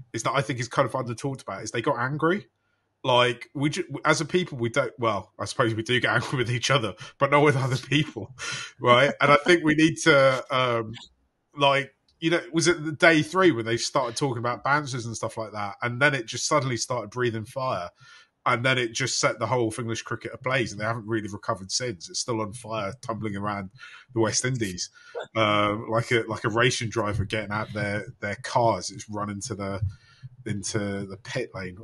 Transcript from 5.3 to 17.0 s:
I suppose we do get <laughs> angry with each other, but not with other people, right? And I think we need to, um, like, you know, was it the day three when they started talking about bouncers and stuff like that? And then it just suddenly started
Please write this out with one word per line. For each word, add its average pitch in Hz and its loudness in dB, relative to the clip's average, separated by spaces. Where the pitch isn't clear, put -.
I 104 -6
suppose 113 0
we 110 -2
do 120 0
get 113 2
<laughs> 110 2
angry 139 -2
with 117 0
each 120 0
other, 113 2
but 139 2
not 143 6
with 147 6
other 131 0
people, - -2
right? 123 6
And 139 6
I 143 10
think 165 4
we 151 4
need 160 4
to, 135 6
um, 120 0
like, 139 2
you 165 0
know, 165 2
was 160 0
it 160 0
the 156 -4
day 160 6
three 175 4
when 117 -4
they 117 0
started 120 -2
talking 131 -2
about 120 -4
bouncers 135 -2
and 113 -8
stuff - -6
like 110 -8
that? 101 -8
And 120 -2
then 143 6
it 120 -4
just - -6
suddenly 135 0
started 107 -6